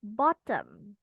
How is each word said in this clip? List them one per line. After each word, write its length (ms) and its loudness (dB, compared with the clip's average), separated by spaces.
bottom. 1000 -2